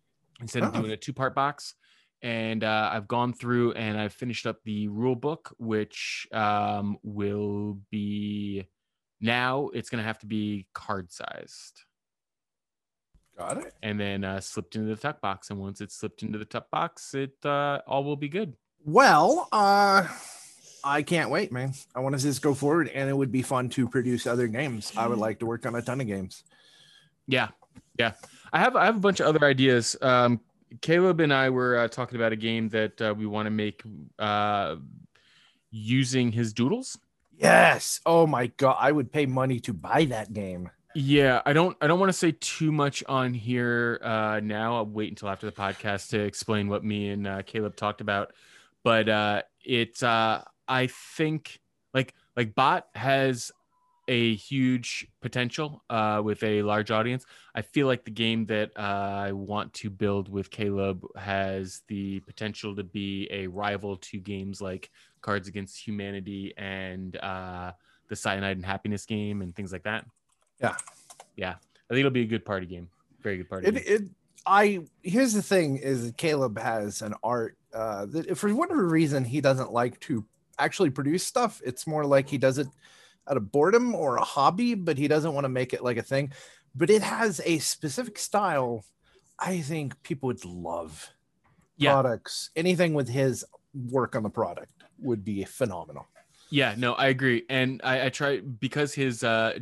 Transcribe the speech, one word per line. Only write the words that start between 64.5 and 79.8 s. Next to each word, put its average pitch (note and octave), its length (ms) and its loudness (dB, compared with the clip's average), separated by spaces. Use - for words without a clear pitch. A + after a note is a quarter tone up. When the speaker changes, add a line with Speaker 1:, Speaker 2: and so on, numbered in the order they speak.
Speaker 1:
like F#2 280 -8
Cards G2+ 280 -4
Against G2 360 -12
Humanity G2 720 -8
and, F#2+ 600 -8
uh, F2+ 560 -8
the A2 80 -8
Cyanide G2 420 -2
and F#2 80 -8
Happiness G2 400 -4
game G#2 360 -4
and F2 140 -8
things F#2+ 180 -10
like F2 100 -12
that. G#2+ 220 -4
Speaker 2:
Yeah. G#2 140 -2
Speaker 1:
Yeah. F#2 160 -4
I - 420 -12
think B2+ 60 4
it'll C#3 120 4
be B2 100 0
a A#2 40 2
good A2 200 -4
party F#2+ 200 -4
game. F2 240 -14
Very G2 160 -4
good F2+ 120 -10
party F#2+ 180 -2
Speaker 2:
It, G#3+ 60 2
Speaker 1:
game. C4 120 -4
Speaker 2:
it, G#3 180 2
I, G3+ 340 6
here's A3+ 300 2
the G#3 80 2
thing D#3 360 2
is B2+ 280 -2
that A#2 120 -10
Caleb C3+ 400 0
has A2+ 440 -4
an G#2+ 120 -8
art, A2+ 340 -2
uh, G#2+ 340 -4
that D#3 200 -6
if - 120 -4
for G#3 160 2
whatever D#4 320 2
reason D3+ 380 4
he B2+ 160 -2
doesn't C3 320 2
like B2 280 0